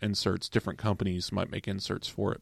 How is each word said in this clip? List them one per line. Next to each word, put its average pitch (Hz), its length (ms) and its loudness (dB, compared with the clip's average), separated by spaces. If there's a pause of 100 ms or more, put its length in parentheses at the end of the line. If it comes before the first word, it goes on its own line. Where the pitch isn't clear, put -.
inserts. 98 480 2
Different - 280 2
companies 95 540 2
might 95 180 0
make - 200 -6
inserts 98 400 -4
for 101 240 0
it, - 80 -8